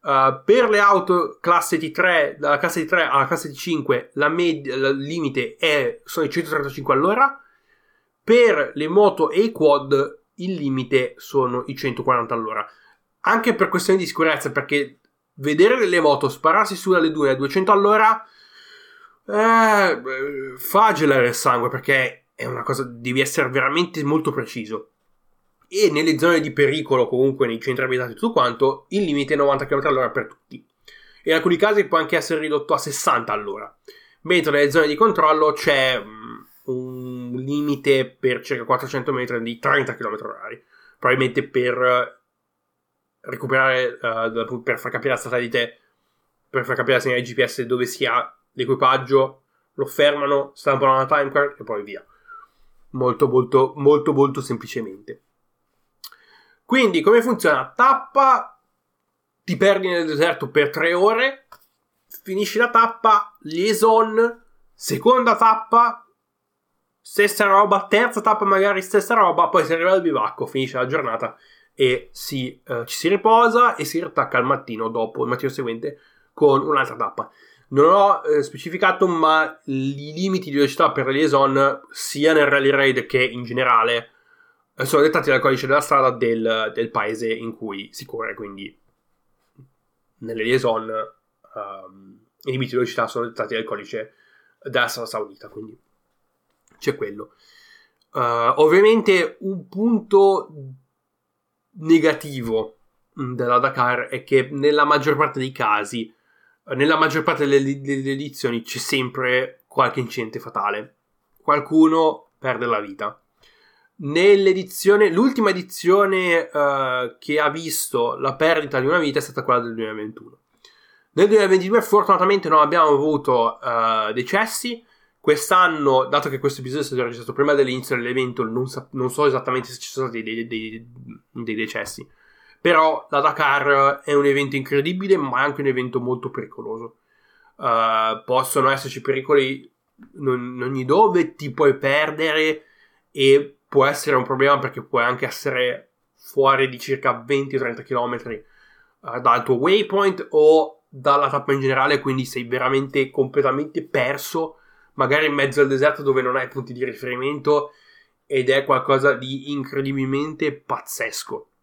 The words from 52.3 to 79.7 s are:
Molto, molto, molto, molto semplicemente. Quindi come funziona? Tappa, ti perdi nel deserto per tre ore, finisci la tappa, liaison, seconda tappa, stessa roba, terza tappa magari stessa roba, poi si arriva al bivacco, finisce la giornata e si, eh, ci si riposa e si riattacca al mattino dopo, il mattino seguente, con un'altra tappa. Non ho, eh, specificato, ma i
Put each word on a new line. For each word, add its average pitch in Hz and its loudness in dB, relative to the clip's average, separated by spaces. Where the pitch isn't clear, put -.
Molto, 127 0
molto, 131 2
molto, 147 4
molto 135 2
semplicemente. 110 -10
Quindi 214 2
come 226 6
funziona? 156 0
Tappa, 262 2
ti 175 -6
perdi 196 2
nel 175 -2
deserto 151 -2
per 143 2
tre 165 0
ore, 226 0
finisci 196 -4
la 240 2
tappa, 226 2
liaison, 220 2
seconda 233 2
tappa, 226 2
stessa 202 0
roba, 196 4
terza 226 0
tappa 214 0
magari 190 2
stessa 202 0
roba, 170 4
poi 160 2
si 160 -2
arriva 170 2
al 190 4
bivacco, 131 -2
finisce 131 -4
la 127 0
giornata 127 -4
e 127 0
si, 127 -10
eh, 117 -8
ci - -10
si - -4
riposa 226 4
e 147 -6
si 165 -6
riattacca 135 -4
al 123 0
mattino 120 -4
dopo, 113 -4
il 120 -4
mattino 127 -4
seguente, 113 -8
con 139 4
un'altra 135 -2
tappa. 110 -8
Non 151 6
ho, 196 4
eh, 151 2
specificato, 185 0
ma 160 2
i 139 -6